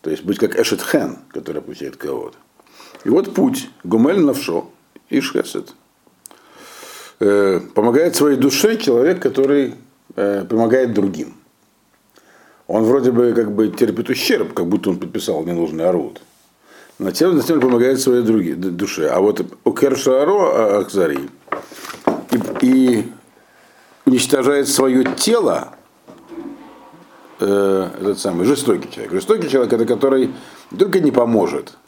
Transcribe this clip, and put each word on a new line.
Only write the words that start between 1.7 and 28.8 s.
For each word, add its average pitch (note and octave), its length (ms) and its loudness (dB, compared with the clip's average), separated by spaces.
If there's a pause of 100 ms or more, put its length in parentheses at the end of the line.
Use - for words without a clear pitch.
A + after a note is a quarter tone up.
кого-то. B1+ 420 -10 (680)
И G2 60 -2
вот D#3 240 2
путь. - 340 0 (160)
Гумель A#2+ 360 4
навшо, B2 500 0 (400)
иш B2 220 -2
хесед. - 420 -6 (1400)
Э, G2+ 420 2 (140)
помогает B2 400 2
своей D3 220 2
душе C#3+ 400 2
человек, D3+ 440 2
который, C3+ 540 0 (400)
э, G2+ 300 -2
помогает A#2 500 2
другим. F2 400 -2 (1300)
Он A2 160 0
вроде B2 280 2
бы A#2 220 4
как G#2+ 180 0
бы G#2 160 2
терпит G#2+ 400 0
ущерб, B2 460 -2
как F2+ 120 -2
будто F#2+ 240 0
он F2 80 -2
подписал E2 460 -6
ненужный E2 400 -2
арут. F2+ 380 -2 (760)
Но F#2+ 120 -4
тем, D#3+ 320 2
тем D3 180 0
помогает B2+ 400 2
своей B2 220 2
други-, G#2+ 320 0
д-, F2+ 160 -6
душе. F2 380 -4
А D#2+ 120 2
вот F#2+ 240 0 (200)
у A#2 80 0
Кершаро, C#3 840 2
а, G#2 240 2
Ахзари D#2 500 -2 (1000)
и, - 360 -2
и B2+ 460 2 (960)
уничтожает C3+ 640 2
своё C3 360 2 (100)
тело, D#3 600 0 (1700)
э, G2 500 0 (100)
этот F#2+ 180 -2
самый F2+ 280 -2
жестокий A#2+ 440 0